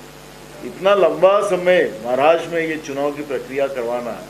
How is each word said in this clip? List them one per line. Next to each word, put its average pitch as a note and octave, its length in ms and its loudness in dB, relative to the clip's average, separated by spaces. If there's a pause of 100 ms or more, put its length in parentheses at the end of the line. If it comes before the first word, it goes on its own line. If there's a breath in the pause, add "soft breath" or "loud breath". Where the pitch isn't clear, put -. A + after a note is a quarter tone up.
(640)
इतना F#3 300 0
लंबा F#3 460 4
समय F3+ 640 2
महाराष्ट्र D3+ 440 2
में E3 180 -2
ये D#3+ 100 -4
चुनाव C#3+ 360 -4
की C#3+ 100 -10
प्रक्रिया C3+ 440 -4
करवाना A#2 640 -6